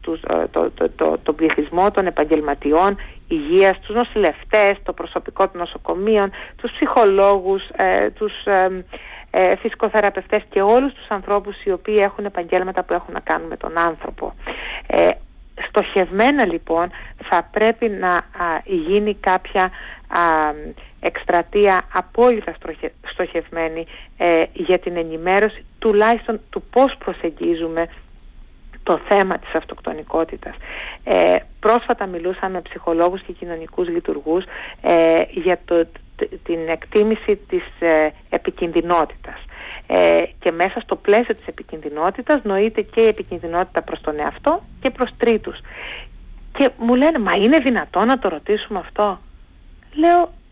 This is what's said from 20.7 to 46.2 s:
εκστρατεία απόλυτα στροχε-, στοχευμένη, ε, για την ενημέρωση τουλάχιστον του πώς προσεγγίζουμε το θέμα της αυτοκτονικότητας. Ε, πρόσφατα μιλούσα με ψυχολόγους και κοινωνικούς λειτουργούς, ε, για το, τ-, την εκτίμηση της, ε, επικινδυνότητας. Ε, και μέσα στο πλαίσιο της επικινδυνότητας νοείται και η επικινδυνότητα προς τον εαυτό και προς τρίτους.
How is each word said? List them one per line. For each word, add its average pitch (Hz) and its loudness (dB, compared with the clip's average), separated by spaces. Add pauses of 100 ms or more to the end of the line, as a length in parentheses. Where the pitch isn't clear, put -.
εκστρατεία 180 2 (120)
απόλυτα 226 2
στροχε-, - -12 (200)
στοχευμένη, 165 -6 (300)
ε, 170 4 (120)
για 175 2
την 175 -4
ενημέρωση 175 0 (140)
τουλάχιστον 220 2 (100)
του - -8
πώς 262 4
προσεγγίζουμε 170 -4 (960)
το 170 2
θέμα 190 2
της - -10
αυτοκτονικότητας. 160 -6 (500)
Ε, 90 4 (260)
πρόσφατα 226 0
μιλούσα 180 -6
με 185 -6
ψυχολόγους 175 -2
και 180 -14
κοινωνικούς 170 -8
λειτουργούς, 170 -2 (360)
ε, 165 4
για 175 0
το, 165 2 (300)
τ-, - -6 (160)
την 165 -4
εκτίμηση 208 0 (120)
της, 175 -2 (140)
ε, 156 2 (180)
επικινδυνότητας. 170 -2 (420)
Ε, 170 4 (160)
και 175 0
μέσα 180 -2
στο - -4
πλαίσιο 220 2
της - -10
επικινδυνότητας 165 -4
νοείται 208 0
και - -2
η 226 6
επικινδυνότητα 180 -2
προς 160 -10
τον 151 -6
εαυτό 277 -2 (180)
και 262 -2
προς 240 -4
τρίτους. 226 0 (1000)